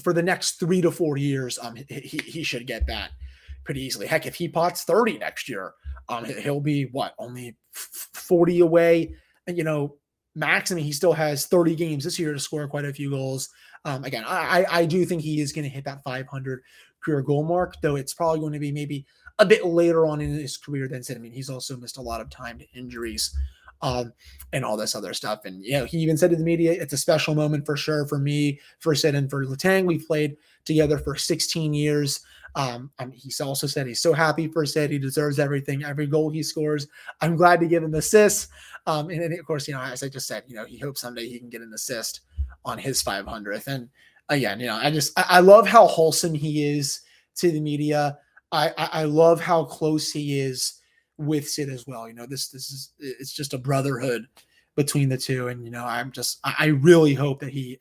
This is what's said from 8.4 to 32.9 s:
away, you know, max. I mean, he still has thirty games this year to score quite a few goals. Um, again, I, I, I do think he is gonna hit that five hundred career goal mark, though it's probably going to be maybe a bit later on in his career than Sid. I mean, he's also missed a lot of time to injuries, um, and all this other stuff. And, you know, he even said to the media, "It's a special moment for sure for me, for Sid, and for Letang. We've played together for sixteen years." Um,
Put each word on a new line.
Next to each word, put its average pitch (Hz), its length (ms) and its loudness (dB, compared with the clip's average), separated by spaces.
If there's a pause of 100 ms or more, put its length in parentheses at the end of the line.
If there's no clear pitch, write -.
away, 170 560 6 (320)
you 175 160 -4
know, 147 320 -2 (400)
max. 165 360 0
I 180 40 -2
mean, 156 100 -2
he 147 80 -4
still 165 200 4
has 151 340 -2
thirty 170 280 4
games 151 300 -4
this 170 120 -6
year 156 140 -2
to 143 80 -6
score 147 300 -6
quite 143 160 -6
a 143 80 -8
few 139 160 -6
goals. 135 400 -6 (360)
Um, 139 180 -6
again, 127 220 -6
I, 170 360 2
I, 170 180 2
I 170 60 2
do 170 200 2
think 175 160 -4
he 151 200 -2
is 139 100 -4
gonna 147 160 -6
hit 135 180 -10
that 135 180 -10
five 131 240 -8
hundred 131 340 -10 (420)
career 147 180 2
goal 143 220 0
mark, 175 380 0
though 147 140 0
it's 135 180 -6
probably 160 260 0
going 151 140 -4
to 147 60 -6
be 147 120 -4
maybe 143 340 -6 (340)
a 214 60 8
bit 185 200 6
later 170 400 4
on 151 140 0
in 147 140 -4
his 147 240 -8
career 139 300 -6
than 127 160 -10
Sid. 127 120 -10
I 113 40 -12
mean, 117 120 -18
he's 131 180 -12
also 127 280 -10
missed 120 200 -16
a 135 40 -14
lot 117 200 -8
of 110 80 -14
time 117 300 -14
to - 140 -20
injuries, 117 640 -8 (440)
um, 123 300 -2 (400)
and 131 140 -4
all 110 100 -2
this 107 200 -4
other 104 180 -8
stuff. 107 320 -6
And, 95 180 -14
you 120 100 -4
know, 131 120 0
he 160 140 -4
even 160 180 2
said 175 140 4
to 175 40 4
the 160 80 0
media, 165 280 2
"It's 170 220 -4
a 135 40 -4
special 156 380 0
moment 151 300 0
for 147 120 -2
sure 147 300 -2
for 143 100 -2
me, 147 420 0 (200)
for 156 160 2
Sid, 143 200 2
and 139 140 0
for 135 160 -4
Letang. 185 400 2
We've 165 200 0
played 151 320 -2 (280)
together 151 320 4
for 139 180 -6
sixteen 160 580 -2
years." 147 460 0 (360)
Um, 127 420 -4